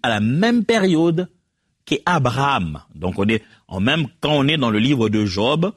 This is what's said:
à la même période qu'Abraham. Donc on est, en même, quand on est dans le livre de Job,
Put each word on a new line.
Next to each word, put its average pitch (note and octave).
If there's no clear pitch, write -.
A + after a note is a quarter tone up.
à B2
la G#2+
même F#3+
période F3+
qu'Abraham. B2+
Donc F2+
on G2+
est, A2
en F#2
même, C3+
quand C#3+
on C#3
est D#3
dans A#2+
le G#2
livre A#2
de G#2+
Job, B2